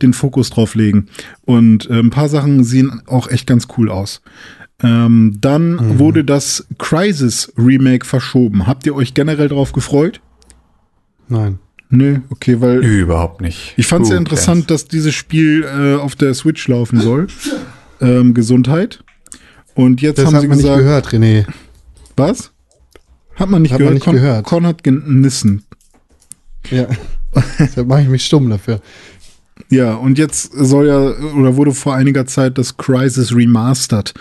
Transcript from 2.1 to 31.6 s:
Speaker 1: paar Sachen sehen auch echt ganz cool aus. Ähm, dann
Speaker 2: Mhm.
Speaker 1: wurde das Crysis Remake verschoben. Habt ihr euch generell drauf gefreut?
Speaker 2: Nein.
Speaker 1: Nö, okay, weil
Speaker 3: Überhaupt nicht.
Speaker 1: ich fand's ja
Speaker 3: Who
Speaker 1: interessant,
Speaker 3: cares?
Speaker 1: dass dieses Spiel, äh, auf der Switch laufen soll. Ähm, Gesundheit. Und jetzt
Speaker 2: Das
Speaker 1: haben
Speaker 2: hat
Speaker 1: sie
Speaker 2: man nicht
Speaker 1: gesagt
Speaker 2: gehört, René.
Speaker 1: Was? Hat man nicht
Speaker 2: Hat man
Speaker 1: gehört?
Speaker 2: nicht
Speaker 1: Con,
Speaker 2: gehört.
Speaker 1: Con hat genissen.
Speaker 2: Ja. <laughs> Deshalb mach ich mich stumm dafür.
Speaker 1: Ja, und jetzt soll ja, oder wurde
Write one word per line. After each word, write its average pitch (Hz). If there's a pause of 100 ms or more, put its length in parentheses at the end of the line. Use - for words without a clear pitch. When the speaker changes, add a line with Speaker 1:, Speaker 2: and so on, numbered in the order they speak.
Speaker 1:
paar 143
Sachen 143
sehen 127
auch 127
echt -
ganz 120 (100)
cool 113
aus. 92 (640)
Ähm, 117
dann 160
Speaker 2:
Mhm. 117
Speaker 1:
wurde 156
das 143 (120)
Crysis 156
Remake 127
verschoben. 113
Habt 131
ihr 147
euch 127
generell 147
drauf 139
gefreut? 147 (1080)
Speaker 2:
Nein. 107 (280)
Speaker 1:
Nö, 139 (120)
okay, 120
weil 123
Speaker 3:
Überhaupt 87
nicht. -
Speaker 1:
ich 117
fand's 175
ja 185
Speaker 3:
Who -
Speaker 1:
interessant, 170
Speaker 3:
cares? 156
Speaker 1:
dass -
dieses 156
Spiel, 156
äh, 139
auf 143
der 135
Switch 160
laufen 120
soll. 131 (720)
Ähm, 123
Gesundheit. 127 (720)
Und 127
jetzt 151
Speaker 2:
Das 135
Speaker 1:
haben 156
Speaker 2:
hat 147
Speaker 1:
sie 143
Speaker 2:
man 143
nicht 139
Speaker 1:
gesagt 139
Speaker 2:
gehört, 139
René. 110 (720)
Speaker 1:
Was? 165 (840)
Hat 190
man 175
nicht 139
Speaker 2:
Hat 131
man 139
Speaker 1:
gehört? 131
Speaker 2:
nicht 135
Speaker 1:
Con, 165
Speaker 2:
gehört. 123
Speaker 1:
Con 170
hat 165
genissen. 135 (1080)
Speaker 2:
Ja. 127 (400)
<laughs> -
Deshalb 127
mach 139
ich 135
mich 131
stumm 135
dafür. 104 (920)
Speaker 1:
Ja, 123
und 131
jetzt -
soll 139
ja, 143 (360)
oder 131
wurde 143